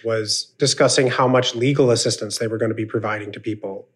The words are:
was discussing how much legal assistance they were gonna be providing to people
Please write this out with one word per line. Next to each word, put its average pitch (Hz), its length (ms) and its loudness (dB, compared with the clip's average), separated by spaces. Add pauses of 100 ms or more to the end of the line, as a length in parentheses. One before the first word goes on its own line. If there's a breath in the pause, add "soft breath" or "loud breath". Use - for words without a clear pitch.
was 110 540 -2
discussing 135 500 2
how 131 200 2
much 123 260 2
legal 131 380 2
assistance 110 480 -2
they 117 80 -2
were 110 100 -4
gonna 110 160 -2
be 110 120 -4
providing 107 460 -6
to - 80 -14
people 104 560 -8